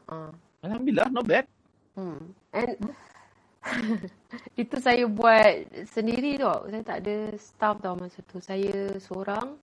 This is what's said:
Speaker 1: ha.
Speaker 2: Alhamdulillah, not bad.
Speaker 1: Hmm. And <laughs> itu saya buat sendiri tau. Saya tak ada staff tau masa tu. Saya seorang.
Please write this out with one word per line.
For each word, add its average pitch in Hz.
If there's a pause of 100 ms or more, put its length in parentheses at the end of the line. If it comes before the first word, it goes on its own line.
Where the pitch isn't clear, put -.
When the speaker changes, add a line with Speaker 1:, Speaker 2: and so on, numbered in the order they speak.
Speaker 1:
ha. 160 (420)
Speaker 2:
Alhamdulillah, 240
not 254
bad. 240 (480)
Speaker 1:
Hmm. 175 (320)
And 233 (920)
<laughs> 226 (520)
itu -
saya 247
buat 220 (360)
sendiri 247
tau. 240
Saya 214
tak 175
ada 208 (220)
staff -
tau 180
masa 180
tu. -
Saya 196 (240)
seorang. 202